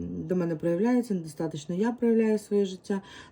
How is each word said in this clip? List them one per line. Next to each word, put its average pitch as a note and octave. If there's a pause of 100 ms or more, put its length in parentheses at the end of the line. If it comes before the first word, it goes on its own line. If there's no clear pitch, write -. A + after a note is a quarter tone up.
до F3
мене E3+
проявляється, G#3
недостаточно D#3+
я A3
проявляю A3+
своє G3+
життя, F#3+ (300)